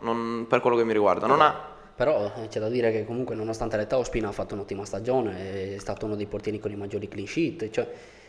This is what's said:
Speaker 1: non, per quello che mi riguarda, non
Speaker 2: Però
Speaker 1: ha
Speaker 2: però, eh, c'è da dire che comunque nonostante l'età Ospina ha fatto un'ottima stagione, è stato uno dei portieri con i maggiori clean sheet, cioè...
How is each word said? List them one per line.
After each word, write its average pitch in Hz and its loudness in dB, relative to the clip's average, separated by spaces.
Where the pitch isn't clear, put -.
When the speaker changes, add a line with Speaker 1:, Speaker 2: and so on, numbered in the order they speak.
Speaker 1:
non, 117 -2
per 123 6
quello 120 4
che 117 4
mi 113 2
riguarda, 101 4
non 135 6
Speaker 2:
Però 151 8
Speaker 1:
ha - -4
Speaker 2:
però, 120 2
eh, 110 -8
c'è 110 -6
da 110 0
dire 117 4
che 110 0
comunque 120 -4
nonostante 113 -2
l'età 104 0
Ospina 107 0
ha 101 -4
fatto 104 -6
un'ottima 101 -6
stagione, 98 -2
è - -10
stato 104 -4
uno 104 -2
dei 101 -4
portieri 104 -4
con 101 -4
i 101 -8
maggiori 101 -6
clean 101 -8
sheet, - -2
cioè... - -2